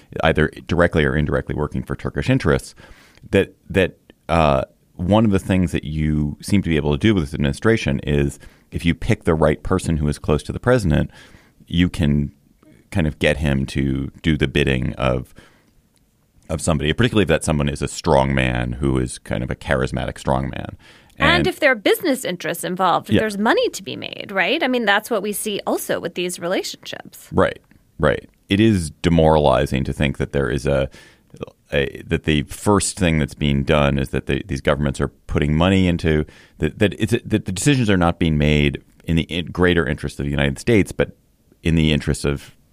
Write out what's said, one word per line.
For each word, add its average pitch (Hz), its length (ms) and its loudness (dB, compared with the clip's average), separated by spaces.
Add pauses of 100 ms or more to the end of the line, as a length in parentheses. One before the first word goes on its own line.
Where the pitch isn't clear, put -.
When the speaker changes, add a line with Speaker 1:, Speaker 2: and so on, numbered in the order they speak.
(220)
Speaker 1:
either 78 280 2 (180)
directly 82 380 2
or 67 100 2
indirectly 73 400 -2
working 71 260 -4
for 67 140 -8
Turkish - 340 -4
interests, 85 460 0 (540)
that, 98 260 0 (140)
that, 90 280 0 (300)
uh, 78 360 4 (320)
one 98 280 2
of 107 80 2
the 95 80 2
things 92 320 0
that - 140 -4
you 76 560 -2
seem 101 220 0
to 85 60 -4
be 80 60 2
able 73 160 0
to 73 60 0
do 107 160 2
with 90 100 0
this 69 100 -8
administration 71 680 0
is 71 360 0 (340)
if - 120 -8
you 85 100 4
pick - 300 -2
the 87 100 2
right 78 300 2
person 90 320 -2
who 76 140 0
is 71 100 -4
close 76 240 -2
to - 80 -10
the - 80 -8
president, 87 500 0 (580)
you 85 220 2
can 71 440 -2 (580)
kind 80 160 0
of 71 100 -6
get 73 200 2
him 67 300 0
to 67 440 -2 (100)
do 78 140 2
the 69 120 0
bidding 65 480 0
of, 64 380 -2 (1160)
of 80 120 -4
somebody, 76 300 0
particularly 107 320 2
if 78 60 2
that 78 140 2
someone 73 260 0
is 71 120 -6
a 69 60 -2
strong 69 480 2
man 62 380 -2
who 65 240 0
is 64 220 -4
kind 55 240 -6
of 65 60 -6
a 67 60 -6
charismatic 64 640 -4
strong 65 320 -2
man. - 280 -10 (400)
Speaker 2:
And 285 120 2
Speaker 1:
And 349 180 2
Speaker 2:
if 359 120 -4
there 285 120 4
are 247 40 0
business 302 500 0
interests 170 380 -6
involved, 170 460 0
if 208 60 2
Speaker 1:
Yeah. 202 60 4
Speaker 2:
there's 214 160 -4
money 339 320 0
to - 140 -12
be 123 120 -10
made, - 360 -12
right? 190 300 0
I 294 60 2
mean, 247 180 -2
that's 202 240 2
what 202 140 -2
we 208 100 -4
see 202 320 -6
also 190 340 -4
with 170 160 -8
these 180 240 -6
relationships. - 920 -8
Speaker 1:
Right, 92 280 2 (400)
right. 69 300 2 (200)
It 98 100 4
is 101 300 4 (120)
demoralizing 73 840 4
to 65 80 -4
think 69 240 -2
that - 160 -4
there 69 160 0
is 67 160 -4
a, 69 240 0 (840)
a, 71 300 -4
that - 240 -4
the 76 180 2
first - 560 0
thing 80 200 2
that's 71 160 -4
being 69 280 0
done 69 340 2
is 69 120 -4
that - 160 -6
the, 69 200 -4
these 71 140 -6
governments 71 400 -2
are 71 80 -2
putting 76 480 -4
money 92 320 2
into, 80 380 0 (320)
that, - 220 -4
that 101 200 2
it's, 110 140 -2
that - 320 -2
the 104 80 -6
decisions 127 360 2
are 98 80 4
not 87 220 2
being 78 180 2
made 73 460 2 (220)
in 82 100 -2
the 80 80 2
in-, 82 220 -6
greater 85 420 2
interest 71 320 -6
of 69 60 -6
the 71 60 -4
United 71 280 -2
States, 110 320 2
but - 240 -2 (480)
in 82 120 2
the 78 180 4
interest 71 320 -2
of 71 320 -6 (160)